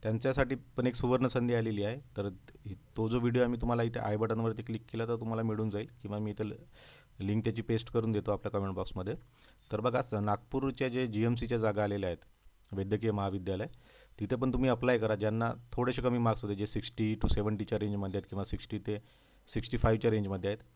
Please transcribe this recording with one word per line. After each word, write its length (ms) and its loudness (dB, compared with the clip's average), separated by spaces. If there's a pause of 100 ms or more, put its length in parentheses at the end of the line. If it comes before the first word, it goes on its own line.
त्यांच्यासाठी 520 0
पण 320 -2
एक 80 2
सुवर्ण 320 2
संधी 280 2
आलेली 300 0
आहे. 160 -4 (160)
तर 120 -2 (680)
तो 120 0
जो 100 2
व्हिडिओ 240 4
आहे, 80 4
मी 60 0
तुम्हाला 260 0
इथे 160 -2
आय 180 0
बटनवरती 460 0
क्लिक 200 -6 (100)
केला 140 -4
तर 100 -2
तुम्हाला 260 -4
मिळून 280 0
जाईल, 180 -4 (140)
किंवा 160 -6
मी 120 -4
इथे 140 -4
ल-, 80 -4 (680)
लिंक 240 0
त्याची 180 -2
पेस्ट 280 -2
करून 220 0
देतो 200 0
आपल्या 280 -2
कमेंट 140 -2
बॉक्समध्ये. 400 -4 (580)
तर 80 -2
बघा, 220 0
स-, 120 -6
नागपूरच्या 760 0
जे 180 0
जीएमसीच्या 520 0
जागा 260 2
आलेल्या 240 0
आहेत, 100 -2 (540)
वैद्यकीय 380 0
महाविद्यालय, 560 -2 (540)
तिथे 160 0
पण 160 2
तुम्ही 180 4
अप्लाय 280 4
करा. 160 2
ज्यांना 380 0 (200)
थोडेसे 300 0
कमी 160 2
मार्क्स 260 2
होते, 100 -2
जे 120 -2
सिक्स्टी 480 -2
to 140 2
सेव्हन्टीच्या 500 2
रेंजमध्ये 400 -2
आहेत 100 -8
किंवा 160 -4
सिक्स्टी 340 -6
ते 480 -8 (220)
सिक्स्टी 300 -4
फाईव्हच्या 320 4
रेंजमध्ये 400 0
आहेत 80 -4 (180)